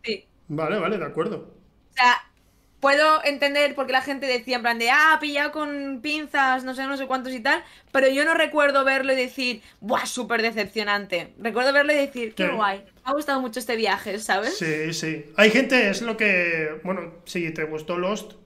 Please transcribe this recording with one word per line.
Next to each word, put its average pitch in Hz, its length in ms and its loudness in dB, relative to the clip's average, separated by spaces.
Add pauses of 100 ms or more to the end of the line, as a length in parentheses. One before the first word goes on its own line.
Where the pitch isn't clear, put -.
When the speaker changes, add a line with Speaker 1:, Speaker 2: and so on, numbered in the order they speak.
Speaker 1:
Sí. 220 240 -8 (220)
Speaker 2:
Vale, 160 300 -2
vale, 214 200 -2
de 156 60 -6
acuerdo. 156 500 -6 (360)
Speaker 1:
O - 20 -20
sea, 247 240 4 (640)
puedo 302 440 6
entender 285 520 0
por 262 120 -2
qué 254 60 -4
la 262 80 4
gente 277 260 -6
decía 247 300 -2
en 233 60 -2
plan 233 160 0
de, 233 120 2
"Ah, 302 300 6
pillado 294 300 -2
con 285 500 -6
pinzas, 277 640 0
no 262 120 -8
sé, 269 120 -6
no 277 100 -4
sé 269 100 -6
cuántos 262 260 -4
y 254 80 -8
tal", 294 220 0 (280)
pero 262 180 4
yo 277 160 2
no 330 100 2
recuerdo 285 500 2
verlo 269 280 2
y - 20 4
decir, 254 480 -4 (180)
"Buah, 220 240 -2
súper 226 360 -2
decepcionante". 202 1000 -2
Recuerdo 240 340 0
verlo 285 200 4
y 302 40 4
decir, 247 380 -2
"Qué 185 120 0
Speaker 2:
Sí. - 20 0
Speaker 1:
guay, 202 320 -2
me - 240 -20
ha 262 80 -2
gustado 285 280 -2
mucho 247 180 -6
este 233 160 -4
viaje", 208 440 -2
¿sabes? 220 400 -2
Speaker 2:
Sí, 156 340 -2
sí. 156 320 -6 (120)
Hay 214 140 8
gente, 254 380 4
es 196 120 -2
lo 226 160 -6
que, 170 680 0
bueno, 175 300 -6 (120)
si 170 260 -6
te 160 120 -6
gustó 156 340 -6
Lost 190 360 -4 (120)